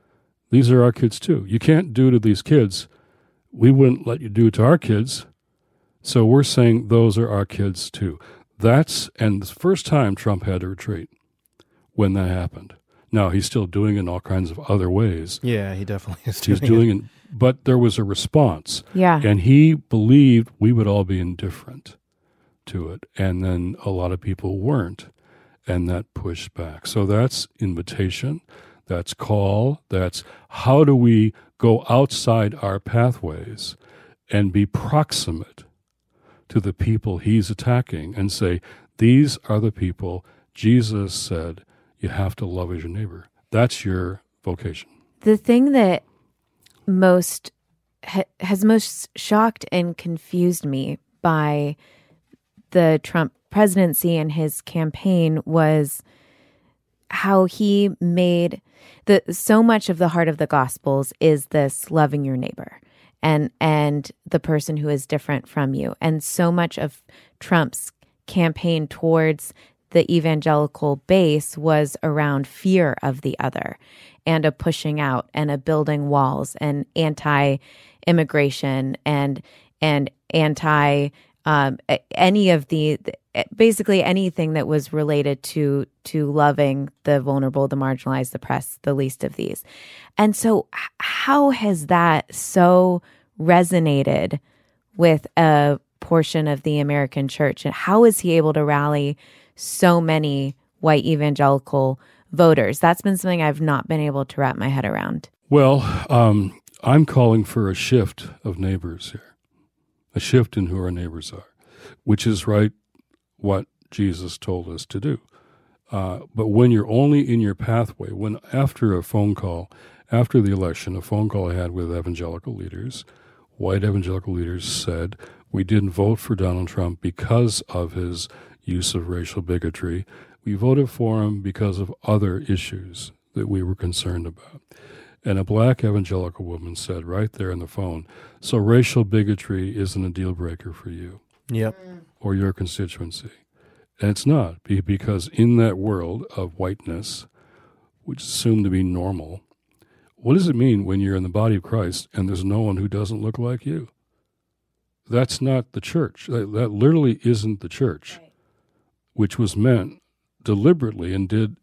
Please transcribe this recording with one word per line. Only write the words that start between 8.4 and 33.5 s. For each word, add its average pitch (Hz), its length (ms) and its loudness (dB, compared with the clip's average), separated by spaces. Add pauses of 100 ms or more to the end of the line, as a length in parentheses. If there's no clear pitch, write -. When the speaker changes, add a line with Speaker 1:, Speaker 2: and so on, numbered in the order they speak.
Speaker 1:
That's, 127 580 2
and 104 260 0
the 95 40 -10
first - 400 -2
time 123 280 0
Trump 101 280 -2
had 92 180 -4
to 92 80 -8
retreat 95 400 -10 (840)
when 98 220 2
that 95 140 0
happened. 90 460 -6 (360)
Now, 101 200 2
he's 98 160 0
still 104 200 -2
doing 101 300 0
it 101 40 -2
in 87 80 -4
all 87 120 -6
kinds 92 300 -4
of 87 100 -14
other 92 300 0
ways. 92 520 -2
Speaker 2:
Yeah, 104 320 -4
he 98 120 -8
definitely 98 400 -10
is - 180 -8
Speaker 1:
He's 98 160 2
Speaker 2:
doing 113 120 2
Speaker 1:
doing 113 180 6
Speaker 2:
it. 98 60 0
Speaker 1:
it, - 60 -6 (300)
but 127 320 0
there 127 140 4
was 117 180 4
a 110 80 -2
response. 98 760 0 (100)
Speaker 3:
Yeah. 175 320 4
Speaker 1:
And 104 160 4
he 147 320 8
believed 120 840 4
we 110 140 4
would 110 140 2
all 101 180 2
be 92 140 -2
indifferent 90 760 -10 (720)
to 82 240 -8
it. - 160 -16 (100)
And 92 280 -2
then 90 400 -4
a 101 60 -4
lot 90 220 -4
of 90 80 -6
people 95 380 -6
weren't. 98 480 -2 (600)
And 90 220 -2
that 90 260 -6
pushed - 380 -10
back. 80 340 -14
So 101 200 -2
that's 107 400 0 (140)
invitation, 98 800 -4 (460)
that's - 280 -8
call, 104 760 0
that's 92 360 -4 (240)
how 139 360 4
do 143 100 6
we 113 380 6 (260)
go 113 300 4
outside 113 720 2
our 98 200 -6
pathways 107 960 -4 (540)